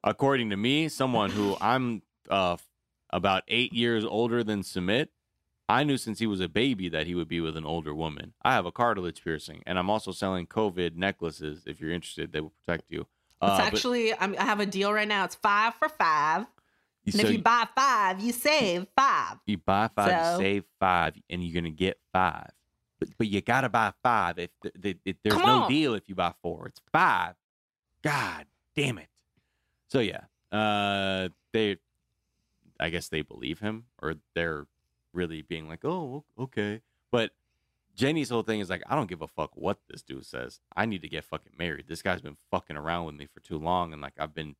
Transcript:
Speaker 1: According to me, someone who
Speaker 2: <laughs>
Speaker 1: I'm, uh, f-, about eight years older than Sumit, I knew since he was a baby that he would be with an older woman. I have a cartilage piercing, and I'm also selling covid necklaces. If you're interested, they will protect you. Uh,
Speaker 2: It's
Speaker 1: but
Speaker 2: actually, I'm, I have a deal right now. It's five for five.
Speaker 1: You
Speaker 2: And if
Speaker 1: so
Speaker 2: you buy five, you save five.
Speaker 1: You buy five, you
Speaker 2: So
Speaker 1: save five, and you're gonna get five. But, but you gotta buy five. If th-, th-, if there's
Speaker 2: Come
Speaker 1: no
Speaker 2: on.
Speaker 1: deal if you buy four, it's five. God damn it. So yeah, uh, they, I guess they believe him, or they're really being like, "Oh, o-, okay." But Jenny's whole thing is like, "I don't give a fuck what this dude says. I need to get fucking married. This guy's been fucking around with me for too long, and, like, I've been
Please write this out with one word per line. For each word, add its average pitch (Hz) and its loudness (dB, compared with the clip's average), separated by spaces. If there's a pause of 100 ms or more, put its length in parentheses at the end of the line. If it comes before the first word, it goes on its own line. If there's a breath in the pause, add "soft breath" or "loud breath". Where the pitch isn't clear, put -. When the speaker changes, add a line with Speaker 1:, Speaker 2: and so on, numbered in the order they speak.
Speaker 1:
According 120 2
to 98 -2
me, 139 2
someone 120 2
who 101 0
Speaker 2:
<laughs> - -6
Speaker 1:
I'm, 120 0 (280)
uh, 90 2
f-, - -12 (420)
about 92 2
eight 117 0
years 117 2
older 117 0
than 104 -2
Sumit, 95 0 (600)
I 123 4
knew 143 2
since 107 -6
he 113 0
was 98 0
a 90 0
baby 101 0
that 80 -2
he 87 -4
would 85 -2
be 82 -2
with 80 -2
an 80 -6
older 78 -4
woman. 78 -6 (100)
I 131 4
have 101 2
a 87 -6
cartilage 98 -2
piercing, 78 -8
and 92 -2
I'm 92 0
also 107 -2
selling 92 -4
covid 90 -2
necklaces. 80 -4
If 73 -12
you're 78 -4
interested, 80 -8
they 78 -2
will 78 -10 (120)
protect 85 -4
you. 76 -8 (340)
Uh, - 4
Speaker 2:
It's 190 4
Speaker 1:
but 208 2
Speaker 2:
actually, 233 0
I'm, 185 -2
I 190 0
have 208 0
a 202 0
deal 196 0
right 214 0
now. 208 0
It's 175 -6
five 214 2
for 311 -2
five. 160 2 (580)
Speaker 1:
You 101 -2
Speaker 2:
And - 2
if - 4
Speaker 1:
so 107 4
Speaker 2:
you 226 2
buy 233 4 (100)
five, 214 4
you 233 0
save 226 2 (100)
five. 160 2 (100)
Speaker 1:
You 104 -2
buy 101 2
five, 101 4
you 92 2
Speaker 2:
So 175 0
Speaker 1:
save 98 2 (160)
five, 87 4 (160)
and 87 -4
you're 85 -4
gonna 85 -4
get 87 -2 (140)
five. 92 2 (480)
But, - -4
but 113 2
you 98 2
gotta 127 2
buy 107 2 (100)
five. 95 2
If 87 -6 (120)
th-, - -10
th-, 95 -2
if 190 -2
there's - 4
Speaker 2:
Come 359 4
Speaker 1:
no 427 6
Speaker 2:
on. 233 0
Speaker 1:
deal 139 2
if 98 -8
you 95 -10
buy 87 0 (100)
four, 82 -8
it's - -18 (120)
five. 98 4 (680)
God 123 -2 (280)
damn 135 -2
it. - -20 (800)
So 139 0
yeah, 104 -2 (280)
uh, 101 0 (240)
they, 104 2 (1040)
I 82 0
guess 85 -6
they 78 -2
believe 67 -8
him, 110 -6 (180)
or 78 -4 (180)
they're 80 -2 (480)
really 82 -4
being 80 -10
like, 80 -14
"Oh, 151 -6 (140)
o-, 120 -6
okay." 107 -6 (280)
But 117 2 (640)
Jenny's 143 0
whole 117 0
thing 110 -2
is 92 -6
like, 87 -4
"I 123 -2
don't 127 0
give 85 -8
a 78 -10
fuck - -6
what 92 -2 (100)
this - -18
dude 67 -14
says. 62 -10 (160)
I 98 2
need 104 -4
to 78 -14
get 78 -8
fucking - -12
married. 78 -4
This 82 -8
guy's 90 -2
been 73 -14 (140)
fucking 85 -4
around 82 -4
with 76 -12
me 73 -16
for - -20
too - -10
long, 85 -2
and, 73 -14
like, 69 -12
I've 76 -8
been 76 -10